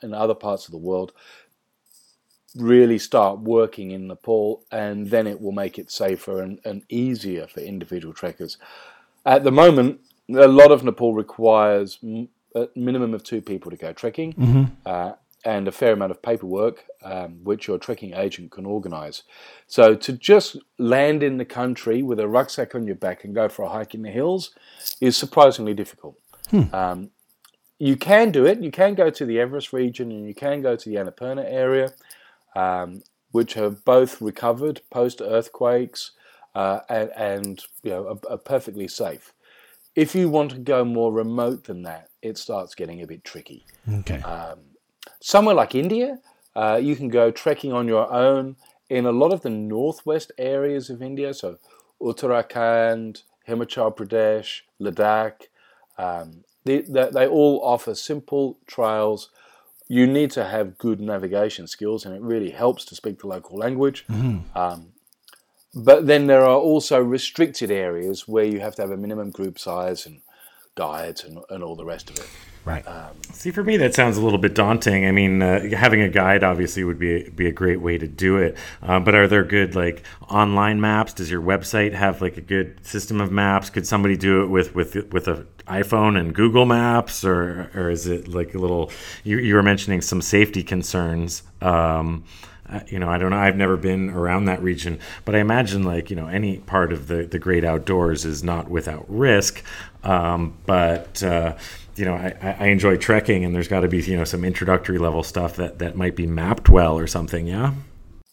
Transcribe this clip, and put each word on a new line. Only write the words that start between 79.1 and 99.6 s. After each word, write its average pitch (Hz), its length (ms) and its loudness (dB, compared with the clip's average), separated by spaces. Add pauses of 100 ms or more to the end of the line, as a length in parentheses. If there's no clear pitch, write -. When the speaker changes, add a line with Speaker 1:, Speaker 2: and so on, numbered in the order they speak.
Speaker 3:
are 101 100 8
there 98 160 6
good, 98 320 0
like, 87 300 -2 (240)
online 104 520 2
maps? 107 320 0
Does 87 160 -10
your 87 140 -4
website 104 500 0
have, 95 300 -2
like, 90 140 -4
a - 40 -14
good 92 460 -4
system 104 340 -4
of 95 120 -2
maps? 98 360 2
Could - 160 -6
somebody 101 320 2
do 98 280 2
it - 20 -4
with, 92 300 0
with, 87 180 -2 (180)
with 87 140 -2
an 82 220 -4 (180)
iPhone 101 500 2
and 82 160 -2
Google 113 320 4
Maps, 120 600 2
or, 87 500 0
or 90 160 -2
is 85 160 -4
it, 87 220 -4
like, 87 260 -6
a 95 40 -6
little? 87 340 -2 (320)
You, 104 140 0
you 110 180 4
were 101 80 8
mentioning 98 360 2
some 87 220 -4
safety 104 400 2
concerns. 85 800 -4 (180)
Um, 82 600 0 (460)
uh, 104 180 -10
you 95 140 -8
know, 90 80 -4
I 87 100 0
don't 92 120 -2
know. 101 80 0
I've 98 180 4
never 95 200 2
been 92 340 -2
around 90 340 -2
that 92 180 -2
region, 85 380 -4 (240)
but 104 100 -2
I 107 60 4
imagine, 104 420 2
like, 87 280 -2
you 95 60 -6
know, 80 120 -8
any 98 300 -4
part 90 340 0
of 71 160 -8
the, 85 180 -2
the 85 140 -6
great 85 240 2
outdoors 82 600 0
is 78 200 -6
not 85 260 -4
without 78 380 -6
risk. 107 560 2 (400)